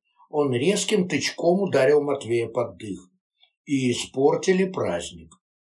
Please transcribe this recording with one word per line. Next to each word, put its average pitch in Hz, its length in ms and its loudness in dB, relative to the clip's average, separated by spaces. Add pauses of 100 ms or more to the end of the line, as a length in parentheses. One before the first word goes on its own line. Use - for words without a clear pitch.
(360)
Он 143 160 0
резким 180 560 0
тычком 170 520 0
ударил 143 420 4
Матвея 120 460 -2
под - 280 -4
дых. 92 320 -12 (580)
«И 131 260 0
испортили 180 720 2
праздник. - 680 -6 (320)